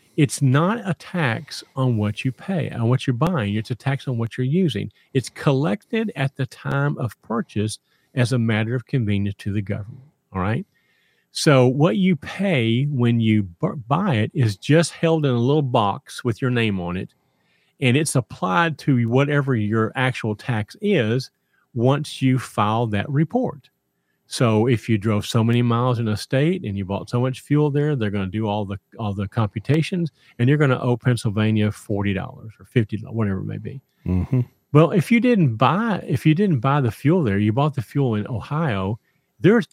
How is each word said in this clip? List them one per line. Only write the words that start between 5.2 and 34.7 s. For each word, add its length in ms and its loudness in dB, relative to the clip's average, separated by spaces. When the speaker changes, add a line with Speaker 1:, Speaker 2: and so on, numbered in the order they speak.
Speaker 1:
collected 840 -2
at 200 -4
the 120 -6
time 500 -4
of 240 -6
purchase 580 -6
as 180 0
a 60 2
matter 360 0
of 120 -6
convenience 520 -2
to 140 -6
the 80 -2
government, 420 -8
all 80 -4
right? 240 -2
So 360 6
what 300 2
you 200 2
pay 680 0
when 360 2
you 220 4
bu-, 340 -6
buy 280 0
it 180 0
is 240 0
just 360 2
held 320 0
in 60 2
a 80 0
little 240 2
box 600 0
with 160 -2
your 100 0
name 300 0
on 160 -4
it, 160 -8
and 160 4
it's 180 0
applied 640 -2
to 300 2
whatever 460 2
your 400 0
actual 400 -2
tax 460 -6
is 500 0
once 480 0
you 180 2
file 480 0
that 220 -2
report. 600 -2
So 400 2
if 220 0
you 80 2
drove 280 -2
so 180 0
many 180 2
miles 380 0
in 80 -2
a 100 -2
state 460 -2
and 140 -6
you 80 -4
bought 240 -6
so 120 -2
much 200 -4
fuel 300 2
there, 240 0
they're 160 -2
gonna 160 -2
do 200 -4
all 180 -2
the, 140 -8
all 140 -4
the 140 -4
computations, 840 -2
and 100 4
you're 100 4
gonna 220 2
owe 160 0
Pennsylvania 760 0
forty 420 -4
dollars 460 -8
or 60 -20
fifty 320 0
dollars, 180 -10
whatever 260 -2
it 40 -8
may 120 -10
be. 240 -12
Speaker 2:
Mm-hmm. 340 0